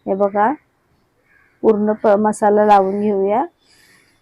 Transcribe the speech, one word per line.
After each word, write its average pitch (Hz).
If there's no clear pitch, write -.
हे 196
बघा, 202
पूर्ण 214
प-, 220
मसाला 214
लावून 202
घेऊया. 208